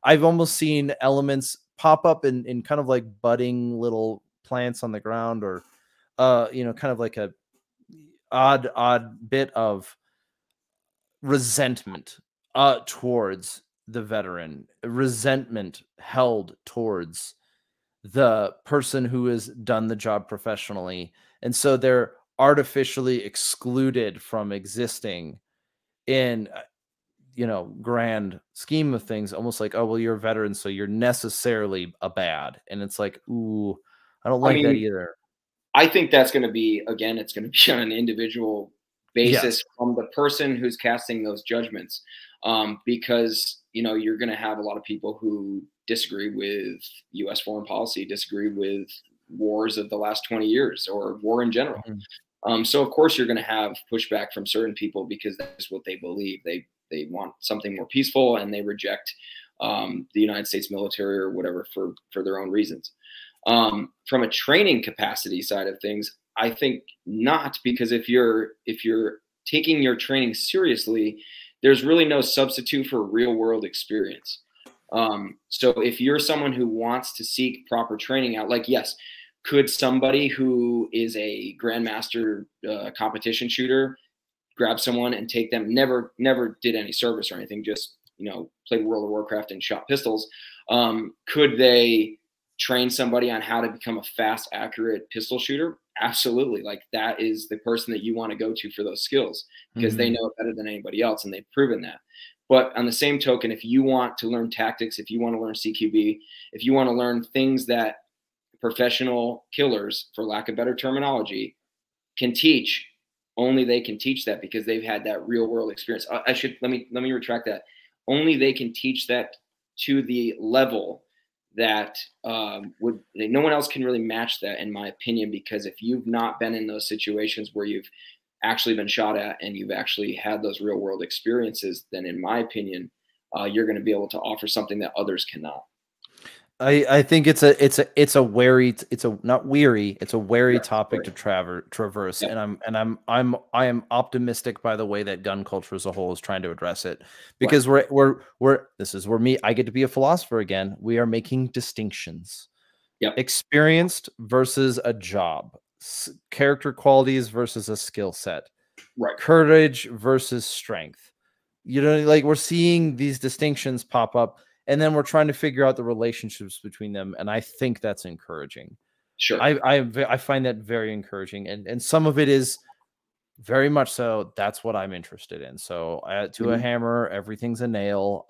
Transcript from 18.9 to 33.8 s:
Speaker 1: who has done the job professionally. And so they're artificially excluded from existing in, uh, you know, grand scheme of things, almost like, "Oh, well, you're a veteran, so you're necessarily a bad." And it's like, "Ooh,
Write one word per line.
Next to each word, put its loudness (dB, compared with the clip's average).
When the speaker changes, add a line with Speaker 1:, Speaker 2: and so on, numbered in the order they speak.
Speaker 1:
who -2
has -2
done -4
the -4
job -2
professionally. -8
And -4
so 4
they're 4
artificially 2
excluded -2
from -6
existing -8
in, 0
uh, -14
you -2
know, -6
grand -2
scheme -2
of -4
things, -6
almost -6
like, -4
"Oh, 0
well, -2
you're 0
a -6
veteran, -2
so -8
you're -4
necessarily -2
a -6
bad." -6
And -10
it's -10
like, -6
"Ooh, -4